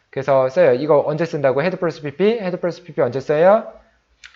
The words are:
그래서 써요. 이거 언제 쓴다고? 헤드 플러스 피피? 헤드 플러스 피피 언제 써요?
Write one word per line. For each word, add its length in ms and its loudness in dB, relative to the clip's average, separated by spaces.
그래서 380 0
써요. 240 4
이거 340 2
언제 200 -4
쓴다고? 360 -2
헤드 160 -4
플러스 220 -6
피피? 240 -6
헤드 200 -8
플러스 260 -6
피피 180 -8
언제 180 -2
써요? 460 2